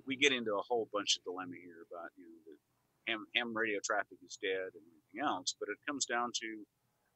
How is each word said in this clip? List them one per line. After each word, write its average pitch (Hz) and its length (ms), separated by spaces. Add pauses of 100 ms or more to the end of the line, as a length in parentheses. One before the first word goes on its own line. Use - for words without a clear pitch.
we 135 100
get 135 160
into 113 220
a 98 80
whole 113 320
bunch 101 240
of - 60
dilemma 90 320
here 85 340
about, 85 260
you 90 100
know, 82 200
the - 680
ham, 110 220
ham 117 240
radio 110 260
traffic 101 400
is - 140
dead 95 380
and 80 100
everything - 420
else, 92 320
but 101 100
it 104 80 (100)
comes 143 180
down 120 260 (100)
to 110 260 (480)